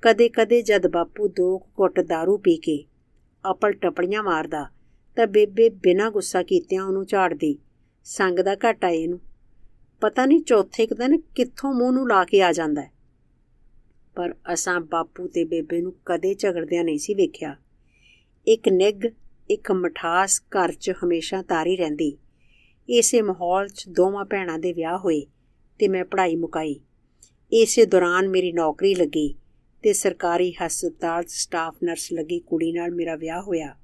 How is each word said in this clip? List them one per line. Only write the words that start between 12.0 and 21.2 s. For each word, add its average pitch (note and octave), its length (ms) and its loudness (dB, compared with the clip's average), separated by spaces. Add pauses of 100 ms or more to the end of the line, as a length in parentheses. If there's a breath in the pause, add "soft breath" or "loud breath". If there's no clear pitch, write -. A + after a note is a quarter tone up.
ਲਾ F#3+ 160 4
ਕੇ G3 180 4
ਆ E3+ 100 4
ਜਾਂਦਾ D3+ 300 -2
ਹੈ।" - 80 -14 (1200)
ਪਰ F3 200 -6 (180)
ਅਸਾਂ F3 280 -2
ਬਾਪੂ E3 480 -6
ਤੇ E3+ 160 -2
ਬੇਬੇ E3 360 -4
ਨੂੰ F3+ 140 -6 (120)
ਕਦੇ F3+ 280 -2
ਝਗੜਦਿਆਂ E3+ 500 -2
ਨਹੀਂ D#3 140 -2
ਸੀ G3+ 160 -4
ਵੇਖਿਆ। D#3+ 420 -2 (920 soft breath)
ਇੱਕ A3 220 2
ਨਿੱਘ, G3 420 2 (400)
ਇੱਕ G#3 220 -2
ਮਿਠਾਸ F3+ 680 0
ਘਰ F3 320 -2
'ਚ - 200 -6 (120)
ਹਮੇਸ਼ਾ F3 380 -2